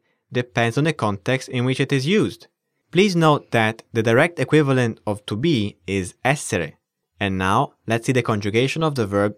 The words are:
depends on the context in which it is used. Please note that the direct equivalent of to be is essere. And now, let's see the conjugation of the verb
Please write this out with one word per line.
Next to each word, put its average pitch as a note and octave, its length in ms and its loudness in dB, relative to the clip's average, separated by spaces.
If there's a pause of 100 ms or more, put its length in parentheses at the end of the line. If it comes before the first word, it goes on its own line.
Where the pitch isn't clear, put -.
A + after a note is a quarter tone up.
(320)
depends A#2+ 460 -2
on C#3+ 60 2
the D#3+ 100 0
context A2+ 560 -4
in B2 160 -4
which C3 140 -2
it C#3 120 -2
is C3+ 140 0
used. D#3+ 420 -2 (440)
Please F#3+ 240 2
note D#3 340 4
that A2+ 340 0 (100)
the A2+ 100 0
direct C3+ 360 2
equivalent C3 680 2
of G#2 180 -6
to G#2+ 100 -6
be A2+ 420 -2 (100)
is F#2+ 260 -4 (100)
essere. A2+ 500 -2 (460)
And G2 180 -4
now, G2 360 0 (140)
let's A#2 180 -2
see C#3 80 2
the B2 80 2
conjugation A2+ 640 -2
of D#3 100 0
the A#2 140 -2
verb G2+ 300 0